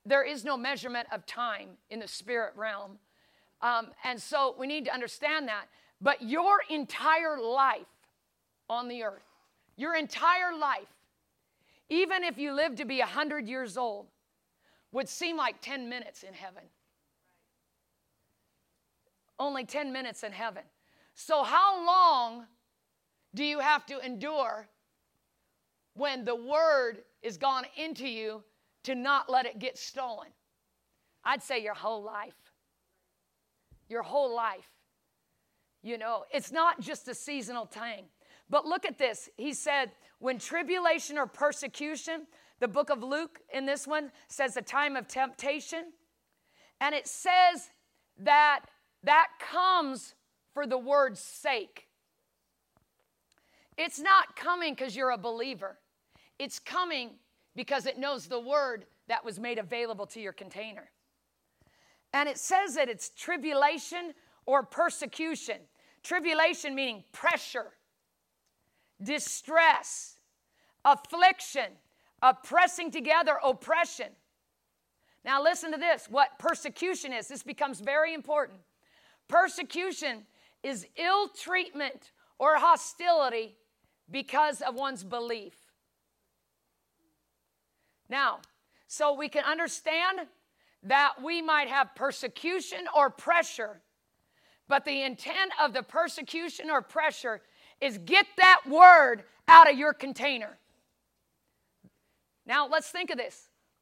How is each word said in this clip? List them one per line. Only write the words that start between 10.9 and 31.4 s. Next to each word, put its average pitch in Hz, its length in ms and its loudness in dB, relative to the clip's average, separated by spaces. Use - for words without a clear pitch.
even 359 340 0
if 320 140 -6
you 285 160 -6
live 285 220 -2
to 277 100 -8
be 262 160 -4
a 233 40 2
hundred 285 420 -6
years 240 300 -10
old, 214 300 -8
would 254 180 -6
seem 339 280 -6
like 254 240 -4
ten 254 280 -12
minutes 247 340 -14
in 190 100 -20
heaven. 180 300 -20
Only 269 280 -6
ten 277 260 -8
minutes 254 320 -12
in 214 80 -12
heaven. 196 320 -10
So 302 300 0
how 359 420 4
long 269 600 4
do 233 100 -4
you 294 160 -2
have 285 280 2
to 277 180 -12
endure 247 600 -6
when 254 300 -4
the 233 100 -2
word 262 680 0
is 220 140 -10
gone 262 280 -2
into 302 320 -10
you 220 360 -10
to 262 100 -6
not 262 360 0
let 254 160 2
it 226 120 -8
get 254 200 -8
stolen? 247 500 -12
I'd 262 180 0